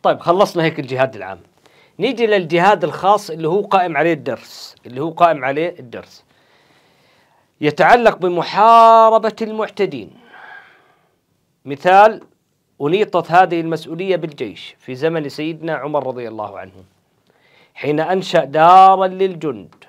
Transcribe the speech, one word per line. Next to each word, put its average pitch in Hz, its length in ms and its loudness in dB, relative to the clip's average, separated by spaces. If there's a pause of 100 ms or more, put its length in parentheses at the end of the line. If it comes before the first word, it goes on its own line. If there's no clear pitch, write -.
طيب، 160 180 0
خلصنا 180 440 0
هيك 156 160 -4
الجهاد 127 360 -4
العام، 95 240 -14 (580)
نيجي 226 280 -2
للجهاد 185 580 0
الخاص 196 460 -2
اللي 160 180 -6
هو 185 120 0
قائم 185 360 -2
عليه 160 160 0
الدرس، - 640 -10 (100)
اللي 123 160 -12
هو 165 80 -6
قائم 160 340 0
عليه 156 340 -4
الدرس. 113 460 -20 (1400)
يتعلق 185 560 2
بمحاربة 220 1300 4
المعتدين. 196 680 -6 (1500)
مثال، 185 580 4 (580)
أنيطت 170 500 -2
هذه 175 300 2
المسؤولية 165 560 -6
بالجيش 147 600 -12
في - 160 -14
زمن 156 340 -4
سيدنا 156 460 -10
عمر 143 320 -6
رضي 123 220 -10
الله 107 300 -12
عنه، 92 140 -20 (1000)
حين 151 260 -4
أنشأ 175 440 -2
دارا 185 600 6
للجند. 170 680 -6 (140)